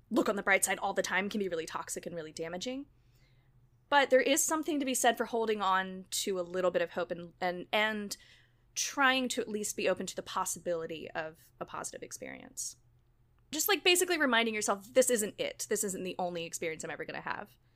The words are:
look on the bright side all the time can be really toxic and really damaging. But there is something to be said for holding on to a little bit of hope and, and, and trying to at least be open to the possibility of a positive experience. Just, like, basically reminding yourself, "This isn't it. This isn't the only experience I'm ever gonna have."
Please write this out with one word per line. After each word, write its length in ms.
look 180
on 80
the 60
bright 220
side 160
all 120
the 100
time 260
can 100
be 100
really 180
toxic 380
and 100
really 180
damaging. 540
But 220
there 100
is 220
something 380
to 60
be 80
said 220
for 100
holding 340
on 500
to 300
a 20
little 280
bit 120
of 80
hope 200
and, 200
and, 320
and 440
trying 540
to 120
at 80
least 280
be 120
open 180
to 100
the 60
possibility 920
of 220
a 40
positive 380
experience. 760
Just, 180
like, 160
basically 320
reminding 380
yourself, 400
"This 160
isn't 260
it. 320
This 160
isn't 200
the 140
only 280
experience 380
I'm 60
ever 140
gonna 160
have." 300